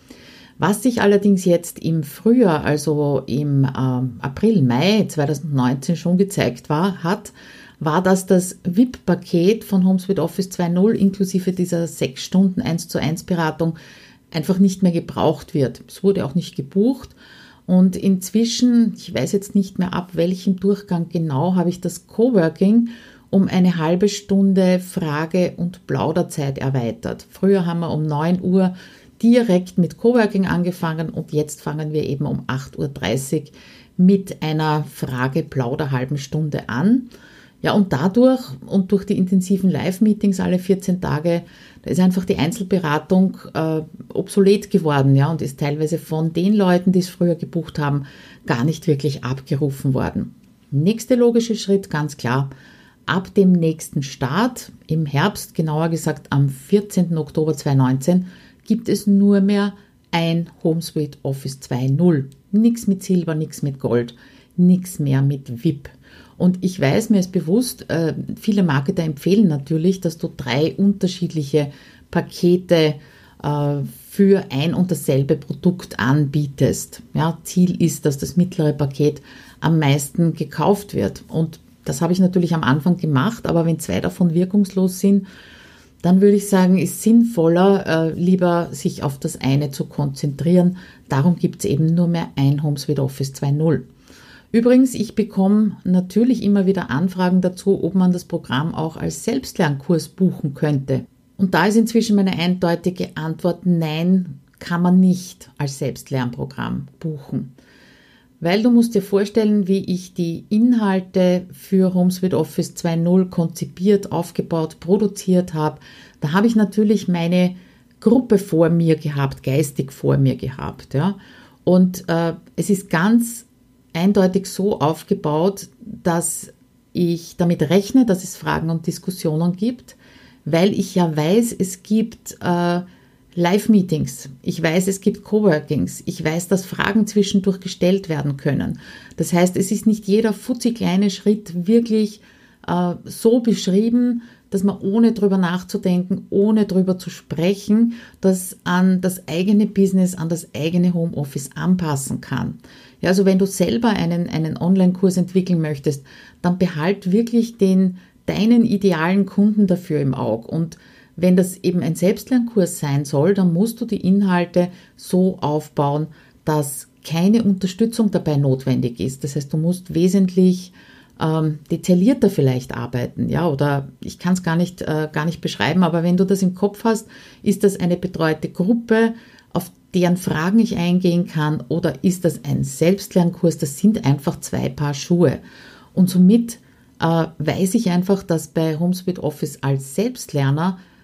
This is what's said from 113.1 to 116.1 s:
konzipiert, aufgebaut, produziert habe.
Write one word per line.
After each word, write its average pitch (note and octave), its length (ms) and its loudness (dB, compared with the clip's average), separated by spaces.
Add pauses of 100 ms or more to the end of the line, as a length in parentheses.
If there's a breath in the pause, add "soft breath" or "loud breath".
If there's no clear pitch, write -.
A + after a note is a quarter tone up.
konzipiert, F#3 840 -2
aufgebaut, D#3+ 720 -4
produziert F3+ 720 0
habe. D3+ 240 -2 (420 loud breath)